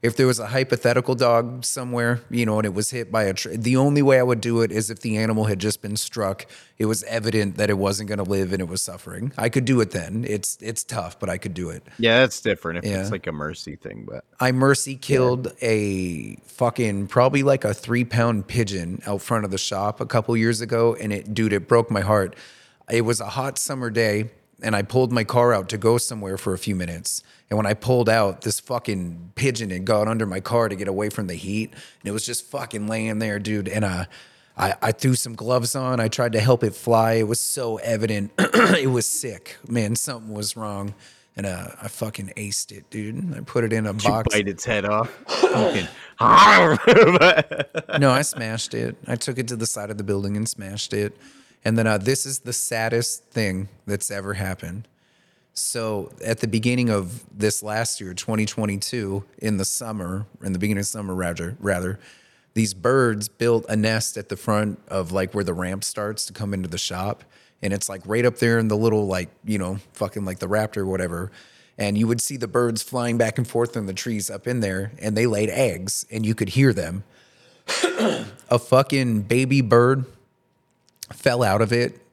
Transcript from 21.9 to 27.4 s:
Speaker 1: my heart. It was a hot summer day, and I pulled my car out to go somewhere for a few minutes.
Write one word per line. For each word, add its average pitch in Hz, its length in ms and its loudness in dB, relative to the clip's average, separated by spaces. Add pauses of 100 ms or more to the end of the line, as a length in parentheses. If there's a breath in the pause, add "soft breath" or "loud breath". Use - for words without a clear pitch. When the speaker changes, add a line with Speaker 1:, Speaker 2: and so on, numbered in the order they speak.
Speaker 1:
my 101 120 0
heart. 101 340 0 (520 soft breath)
It 117 140 2
was 110 180 0
a 104 100 -10
hot 131 280 -6
summer 127 320 -6
day, 110 400 0 (320)
and 110 140 -2
I 101 60 0
pulled 127 300 2
my 117 120 0
car 120 280 4
out 98 180 0
to 113 60 -6
go 113 220 4
somewhere 98 400 -6
for 95 160 -4
a 87 40 -6
few 104 180 -4
minutes. 85 460 -6 (280 soft breath)